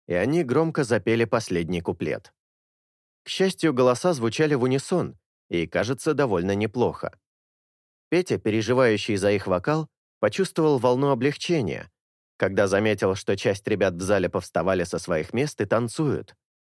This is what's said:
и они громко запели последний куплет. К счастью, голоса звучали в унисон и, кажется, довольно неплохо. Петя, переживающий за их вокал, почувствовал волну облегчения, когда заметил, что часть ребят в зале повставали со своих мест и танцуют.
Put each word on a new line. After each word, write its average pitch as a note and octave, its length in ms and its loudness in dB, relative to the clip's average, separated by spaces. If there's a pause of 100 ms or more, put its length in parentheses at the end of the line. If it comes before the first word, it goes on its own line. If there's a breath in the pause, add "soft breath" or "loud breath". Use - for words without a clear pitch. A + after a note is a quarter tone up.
и E2+ 60 -6
они C3+ 320 0
громко D3+ 400 0
запели A2+ 400 2
последний F2+ 560 -2
куплет. E2+ 540 -6 (920)
К - 60 -20
счастью, F3+ 420 0
голоса B2+ 400 2
звучали C#3+ 420 0
в A#2+ 100 0
унисон C3+ 540 -2 (300)
и, E2+ 180 -2
кажется, A2 460 -2
довольно G2+ 420 0
неплохо. G#2 640 -2 (920)
Петя, E3+ 260 0
переживающий A2 800 2
за G2+ 160 2
их G2 140 0
вокал, D3 420 0 (320)
почувствовал D#3+ 580 2
волну B2+ 300 2
облегчения, C3+ 800 -2 (460)
когда G2 300 2
заметил, G2+ 480 2
что G2 220 -4
часть G2 320 -2
ребят G2 260 0
в E2+ 60 -8
зале F#2 280 2
повставали F2+ 560 -2
со F2 140 -4
своих E2 340 -4
мест C#3 280 -4
и G#2+ 40 -2
танцуют. A#2 680 -2 (340)